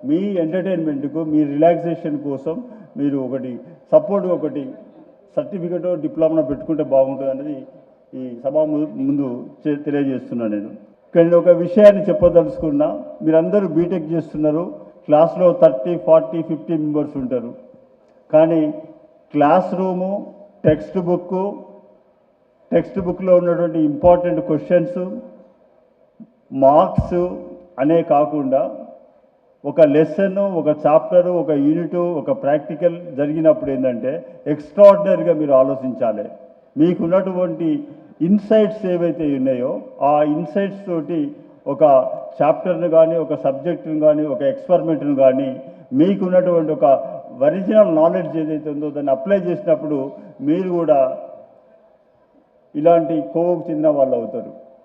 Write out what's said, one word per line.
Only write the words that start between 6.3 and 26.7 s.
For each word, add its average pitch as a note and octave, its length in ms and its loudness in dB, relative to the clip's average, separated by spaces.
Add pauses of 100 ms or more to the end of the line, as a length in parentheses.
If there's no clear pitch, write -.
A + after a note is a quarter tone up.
పెట్టుకుంటే D3 420 -4
బాగుంటుంది C3+ 420 0
అనేది C#3+ 220 -10 (560)
ఈ C3 100 -12 (200)
సభ C#3 120 -6 (160)
ము-, D3+ 180 -2 (180)
ముందు C#3+ 200 -2 (360)
చె-, C#3+ 220 -2
తెలియజేస్తున్నా C3 600 -4
నేను. G#2+ 240 -6 (440)
ఇక్కడ E3+ 100 6
నేను E3+ 140 4
ఒక F3 120 4 (120)
విషయాన్ని G3+ 440 6
చెప్పదలుచుకున్నా. D#3+ 800 2 (360)
మీరందరూ F3 460 2
బీటెక్ E3 460 -2
చేస్తున్నారు, D3+ 500 -2 (420)
క్లాస్లో E3 420 4 (140)
థర్టీ, F3 320 4 (120)
ఫార్టీ, D#3+ 340 4 (100)
ఫిఫ్టీ D#3+ 240 -6 (100)
మెంబర్స్ D3 340 -4
ఉంటారు. B2 340 -6 (800)
కానీ D#3+ 320 4 (720)
క్లాస్ D3+ 460 2
రూము, F#3 300 -4 (540)
టెక్స్ట్ D#3 340 0 (100)
బుక్, F3+ 280 -4 (1400)
టెక్స్ట్ E3+ 340 -2
బుక్లో F3+ 360 0
ఉన్నటువంటి E3+ 380 0 (120)
ఇంపార్టెంట్ F3 580 2
క్వశ్చన్స్, E3 520 0 (1600)
మార్క్స్ F3 540 2 (600)